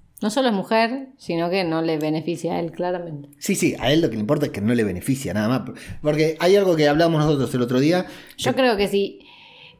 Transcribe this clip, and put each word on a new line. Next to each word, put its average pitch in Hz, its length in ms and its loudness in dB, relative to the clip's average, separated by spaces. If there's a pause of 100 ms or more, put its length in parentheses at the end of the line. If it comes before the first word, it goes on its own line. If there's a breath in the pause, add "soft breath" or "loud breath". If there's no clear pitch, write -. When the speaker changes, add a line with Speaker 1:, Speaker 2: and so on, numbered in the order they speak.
(200)
Speaker 1:
No 208 100 -2
solo 262 180 0
es 220 60 2
mujer, 226 640 0
sino 170 320 -2
que 190 120 2
no 165 200 0
le 160 160 0
beneficia 160 560 -2
a 175 60 -2
él, 165 120 -6
claramente. 175 560 -6 (100)
Speaker 2:
Sí, - 160 -2
sí, 160 240 0
a 120 140 0
él 160 80 4
lo 165 80 2
que 113 80 -6
le 107 60 -4
importa 143 240 0
es - 60 -6
que 101 100 -8
no 113 120 2
le 120 80 2
beneficia, 95 520 -4
nada 104 140 0
más. 123 220 -2 (300 loud breath)
Porque 151 400 0
hay 185 160 4
algo 190 180 4
que 151 140 4
hablamos 156 340 4
nosotros 143 320 2
el 123 80 0
otro 123 160 0
día. 175 280 2 (320 loud breath)
Speaker 1:
Yo - 140 -2
Speaker 2:
que 254 100 -8
Speaker 1:
creo 240 160 4
que 202 100 2
si 202 320 -2 (600 loud breath)